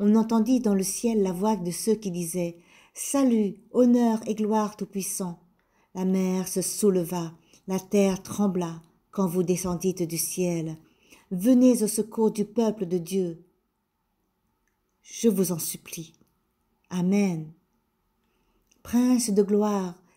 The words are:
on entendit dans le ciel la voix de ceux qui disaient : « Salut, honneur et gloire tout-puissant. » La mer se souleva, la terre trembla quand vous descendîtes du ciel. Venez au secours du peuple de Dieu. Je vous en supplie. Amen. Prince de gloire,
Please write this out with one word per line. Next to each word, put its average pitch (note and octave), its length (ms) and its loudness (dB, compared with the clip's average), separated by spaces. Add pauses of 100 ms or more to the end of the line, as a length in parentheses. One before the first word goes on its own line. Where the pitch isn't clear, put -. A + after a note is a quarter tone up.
on G#3 160 4
entendit A3+ 420 2
dans G#3 160 2
le F#3+ 80 2
ciel A3 400 -2
la F#3 80 0
voix G3 240 -2
de F3 160 -4
ceux G#3+ 240 -2
qui G#3 160 -4
disaient : « E3+ 480 -6 (360)
Salut, A#3 640 0 (120)
honneur A#3+ 560 4
et A3 80 -4
gloire G#3+ 420 -2
tout-puissant. » F#3 640 -8 (560)
La F#3 100 -4
mer F#3 440 0
se F#3 140 -2
souleva, F3 720 0 (360)
la F#3+ 100 -2
terre F#3+ 460 0
trembla F3 580 -2 (300)
quand F#3+ 160 0
vous F3+ 160 0
descendîtes F3+ 580 -2
du D#3+ 160 -4
ciel. E3+ 600 -4 (520)
Venez A#3 540 4
au - 20 2
secours G#3+ 460 0
du G#3 120 -2
peuple A3 420 -2
de F3+ 120 -2
Dieu. E3+ 460 -4 (1600)
Je - 200 0
vous F#3 240 2
en D#3 80 -4
supplie. - 540 -12 (760)
Amen. F3+ 640 0 (1300)
Prince B3 480 2
de G3+ 140 4
gloire, G3+ 500 0 (220)